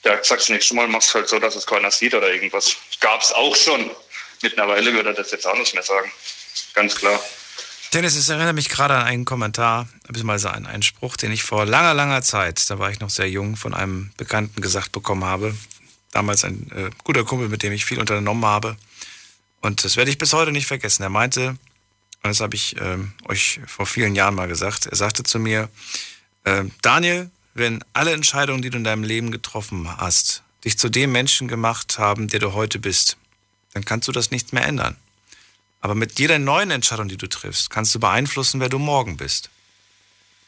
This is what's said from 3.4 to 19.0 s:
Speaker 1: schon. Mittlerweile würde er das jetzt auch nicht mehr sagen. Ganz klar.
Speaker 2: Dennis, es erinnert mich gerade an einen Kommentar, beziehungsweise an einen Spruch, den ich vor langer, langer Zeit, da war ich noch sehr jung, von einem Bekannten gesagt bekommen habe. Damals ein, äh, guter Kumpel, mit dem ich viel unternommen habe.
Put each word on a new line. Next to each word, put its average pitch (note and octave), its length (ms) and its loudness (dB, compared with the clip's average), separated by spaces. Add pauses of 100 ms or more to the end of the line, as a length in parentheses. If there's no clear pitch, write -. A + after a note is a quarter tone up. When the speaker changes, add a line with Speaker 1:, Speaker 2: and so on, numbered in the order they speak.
Speaker 1:
schon. D3 340 4 (520)
Mittlerweile G#2+ 520 2
würde G#2+ 160 2
er F#2 60 -2
das F#2+ 160 -6
jetzt F#2+ 140 -6
auch F#2+ 120 0
nicht B2 160 -2
mehr F2+ 100 -4
sagen. G2 280 0 (640)
Ganz G#2 220 2
klar. G2+ 240 2 (720)
Speaker 2:
Dennis, E3 220 4
es C#3+ 140 2
erinnert D#3+ 260 2
mich D3 140 0
gerade C#3 260 4
an B2+ 80 4
einen A#2+ 220 0
Kommentar, A#2 600 0 (200)
beziehungsweise G#2+ 460 -2
an G#2 120 -8
einen G#2 160 -6
Spruch, - 360 -2
den G#2+ 140 -2
ich A2 120 -2
vor G#2 220 2
langer, D3+ 280 4
langer C#3+ 280 2
Zeit, F2+ 480 2
da G2 100 -4
war G2 100 -2
ich G2+ 120 -6
noch G2+ 80 -8
sehr F#2+ 200 0
jung, G2+ 280 -2
von G#2+ 160 -6
einem F#2+ 420 -4
Bekannten G#2+ 460 -4
gesagt F#2+ 320 -2
bekommen G2 320 -2
habe. G2 300 -2 (560)
Damals G#2 340 2
ein, F#2+ 280 -8
äh, F#2+ 160 -6 (140)
guter A#2+ 220 0
Kumpel, B2 240 -4
mit G#2 140 -4
dem G2+ 100 -2
ich G#2 100 -4
viel B2 160 -4
unternommen G#2+ 460 0
habe. G#2+ 320 2 (840)